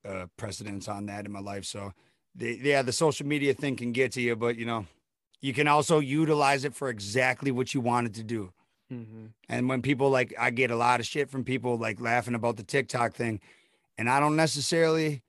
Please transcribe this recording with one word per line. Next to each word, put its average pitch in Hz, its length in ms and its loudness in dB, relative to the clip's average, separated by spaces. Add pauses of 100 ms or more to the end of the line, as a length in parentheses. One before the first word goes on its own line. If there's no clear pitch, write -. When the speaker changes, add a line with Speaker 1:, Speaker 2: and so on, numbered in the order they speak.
Speaker 1:
uh, 95 220 -8 (100)
precedence 101 520 -10
on 101 180 -8
that 101 200 -10
in 101 60 -12
my 101 80 -10
life. 101 240 -10
So 101 280 -10 (420)
the, 117 280 -6
yeah, 139 200 4
the 123 100 0
social 151 340 0
media 143 280 2
thing 135 220 -2
can 120 160 -4
get 123 200 2
to 127 80 -4
you, 117 160 2
but, 117 200 0
you 117 100 -6
know, 113 200 -4 (540)
you 135 120 -2
can 147 160 2
also 151 300 6
utilize 143 680 4
it 139 100 -4
for 139 140 -4
exactly 127 600 0
what 127 240 -2
you 139 60 0
want 120 280 2
it 98 60 -8
to 110 100 -10
do. 107 280 -6 (400)
Speaker 2:
Mm-hmm. 110 340 -14 (220)
Speaker 1:
And 123 200 -2
when 131 140 -2
people, 135 280 2
like, 127 280 0
I 123 120 2
get 120 200 2
a 117 60 0
lot 120 240 4
of 113 60 -6
shit 143 240 -4
from 131 140 -6
people, 123 340 0
like, 113 220 -4
laughing 120 340 0
about 117 220 -2
the 117 60 -12
TikTok 120 520 -2
thing, 113 260 -2 (580)
and 113 100 -2
I 135 120 4
don't 151 160 4
necessarily 160 920 2